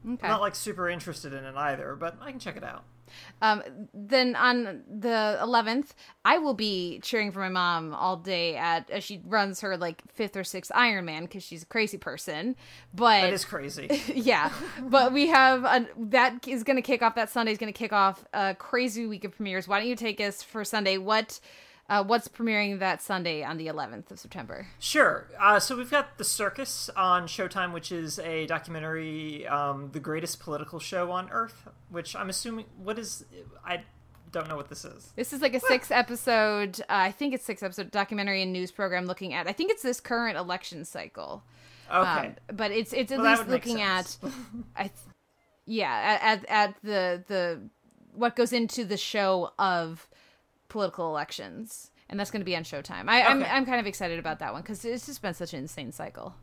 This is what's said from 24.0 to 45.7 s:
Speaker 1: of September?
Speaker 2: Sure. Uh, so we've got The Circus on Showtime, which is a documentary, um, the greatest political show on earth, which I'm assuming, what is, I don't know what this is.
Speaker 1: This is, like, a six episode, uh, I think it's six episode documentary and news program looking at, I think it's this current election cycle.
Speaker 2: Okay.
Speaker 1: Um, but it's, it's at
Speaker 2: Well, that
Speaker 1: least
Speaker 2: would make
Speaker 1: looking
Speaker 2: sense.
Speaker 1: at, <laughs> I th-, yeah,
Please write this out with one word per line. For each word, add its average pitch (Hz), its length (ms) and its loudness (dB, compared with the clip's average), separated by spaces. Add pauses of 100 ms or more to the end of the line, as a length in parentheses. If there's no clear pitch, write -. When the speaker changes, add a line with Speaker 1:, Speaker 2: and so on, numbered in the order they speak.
Speaker 1:
of - 80 -18
September? 143 480 -12 (120)
Speaker 2:
Sure. - 500 4 (100)
Uh, 208 220 8
so 254 160 -2
we've 247 120 -6
got 285 280 0
The 208 80 -6
Circus - 720 -2
on 180 300 4
Showtime, 180 440 -4
which 170 220 -8
is 165 260 -6
a 160 280 -4
documentary, 156 1000 -6
um, 143 460 -2
the 156 80 -6
greatest 160 400 -6
political 151 400 -8
show 180 300 -4
on 180 200 -4
earth, - 380 -6 (200)
which 170 240 -10
I'm 190 160 -6
assuming, 220 360 -6 (100)
what 208 240 -6
is, 202 240 -10 (420)
I 175 180 -6 (500)
don't 160 160 -6
know 156 80 -6
what 143 100 -10
this - 160 -14
is. - 320 -18
Speaker 1:
This 247 160 -6
is, 277 100 -6
like, 277 120 2
a 254 80 0
six 262 280 4
episode, 220 920 2
uh, - 80 -8
I 196 220 4
think 285 220 -2
it's - 120 -4
six 208 180 -6
episode 185 260 -6
documentary 202 520 0
and 185 100 -2
news 180 180 -4
program 185 360 -2
looking 185 280 -6
at, 170 140 -2
I 202 60 -4
think 381 180 0
it's 440 120 0
this 247 180 -2
current 233 360 -2
election 180 460 -6
cycle. - 600 -12 (440)
Speaker 2:
Okay. 175 380 2
Speaker 1:
Um, - 80 -12 (180)
but 208 180 -2
it's, 220 200 -2
it's 254 220 -2
at 269 60 -2
Speaker 2:
Well, 240 40 2
that 226 60 8
Speaker 1:
least 226 140 6
Speaker 2:
would - 100 -6
make 247 120 0
Speaker 1:
looking 233 120 0
Speaker 2:
sense. 185 440 0
Speaker 1:
at, 262 100 -8 (440)
<laughs> - 0 -
I - 60 -6
th-, 196 100 -4 (760)
yeah, 185 560 2